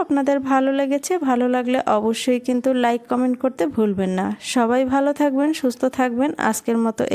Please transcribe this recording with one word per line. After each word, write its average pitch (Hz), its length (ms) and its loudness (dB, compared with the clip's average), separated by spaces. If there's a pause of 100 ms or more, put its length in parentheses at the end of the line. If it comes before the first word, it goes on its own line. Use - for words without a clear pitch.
আপনাদের 277 400 0
ভালো 269 320 2
লেগেছে। 277 460 -2
ভালো 254 300 0
লাগলে 247 300 0 (180)
অবশ্যই 233 440 0
কিন্তু 247 280 -2 (140)
লাইক 240 260 0
কমেন্ট 247 300 0
করতে 262 280 -2
ভুলবেন 202 500 0
না। 190 100 -2 (260)
সবাই 240 320 2
ভালো 277 280 0
থাকবেন, 285 420 2
সুস্থ 254 280 -2 (160)
থাকবেন। 254 320 0 (140)
আজকের 226 340 0
মতো 226 240 0 (120)